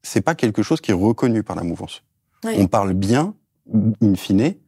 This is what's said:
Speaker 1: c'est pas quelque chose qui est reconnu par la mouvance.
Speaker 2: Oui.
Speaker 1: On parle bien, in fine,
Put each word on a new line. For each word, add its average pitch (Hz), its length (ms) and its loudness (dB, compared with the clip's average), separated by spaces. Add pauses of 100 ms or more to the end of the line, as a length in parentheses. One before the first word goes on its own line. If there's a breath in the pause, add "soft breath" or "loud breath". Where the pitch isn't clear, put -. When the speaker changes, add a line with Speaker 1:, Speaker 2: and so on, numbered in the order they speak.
Speaker 1:
c'est - 200 -4
pas 165 120 0
quelque 110 300 -2
chose 160 180 -2
qui - 100 -2
est 98 40 2
reconnu 113 480 0
par 85 120 -8
la 85 80 -6
mouvance. - 380 -10 (440)
Speaker 2:
Oui. 226 120 -4
Speaker 1:
On 98 100 4
parle 98 260 0
bien, 120 420 0 (640)
in 101 140 4
fine, 110 400 0 (120)